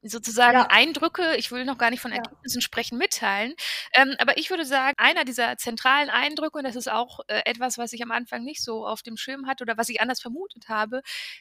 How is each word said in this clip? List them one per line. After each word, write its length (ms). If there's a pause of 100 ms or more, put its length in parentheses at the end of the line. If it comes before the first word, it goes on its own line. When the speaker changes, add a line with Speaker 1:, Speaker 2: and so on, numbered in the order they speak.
Speaker 1:
sozusagen 540
Speaker 2:
Ja. 100
Speaker 1:
Eindrücke, 680
ich 140
will 120
noch 140
gar 120
nicht 120
von 100
Speaker 2:
Ja. 60
Speaker 1:
Ergebnissen 440
sprechen, 360
mitteilen. 580 (380)
Ähm, 260
aber 180
ich 120
würde 160
sagen, 320
einer 260
dieser 340
zentralen 520
Eindrücke, 480
und 80
das 100
ist 160
auch, 360
äh, 180
etwas, 320
was 160
ich 100
am 80
Anfang 320
nicht 180
so 240
auf 160
dem 160
Schirm 300
hatte 160
oder 140
was 120
ich 120
anders 200
vermutet 460
habe, 340 (400)